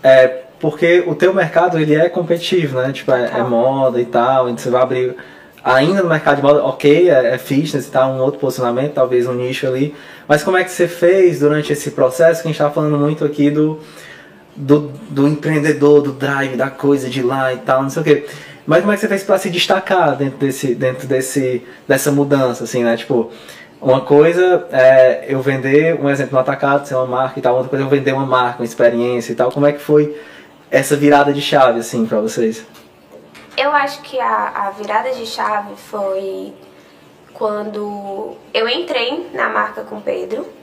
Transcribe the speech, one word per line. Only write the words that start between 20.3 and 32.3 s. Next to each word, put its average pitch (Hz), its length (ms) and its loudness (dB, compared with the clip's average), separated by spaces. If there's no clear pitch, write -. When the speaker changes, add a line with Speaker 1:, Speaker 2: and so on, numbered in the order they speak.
Speaker 1:
desse, 135 340 -2
dentro 127 340 -4
desse, 131 560 -2
dessa 135 240 0
mudança, 139 520 0
assim, 120 200 -4
né? 117 140 0
Tipo, 117 340 -2
uma 131 220 2
coisa 170 680 4
é 131 580 6
eu 135 120 -2
vender, 139 600 2
um 139 80 0
exemplo, 139 240 -2
no 131 60 4
atacado, 143 480 0
ser 135 80 -6
uma 127 100 0
marca 131 320 -4
e 139 60 -8
tal, 123 120 2
outra 127 140 -2
coisa 135 140 -2
é - 20 -2
eu 135 40 -6
vender 139 240 2
uma 135 120 -2
marca, 123 360 0
uma 117 40 -4
experiência 120 680 0
e 117 40 -4
tal. 127 160 0
Como 143 160 2
é 147 40 4
que 147 80 -8
foi 151 400 2
essa 139 240 2
virada 143 360 4
de 143 100 -2
chave, 127 380 2
assim, 113 280 -4
pra 110 120 -2
vocês? 113 460 -4